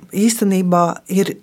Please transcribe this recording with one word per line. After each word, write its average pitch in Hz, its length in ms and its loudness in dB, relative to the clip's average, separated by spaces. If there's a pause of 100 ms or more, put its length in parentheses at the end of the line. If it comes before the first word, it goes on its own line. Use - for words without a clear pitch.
(100)
īstenībā 190 760 2 (220)
ir 196 360 -2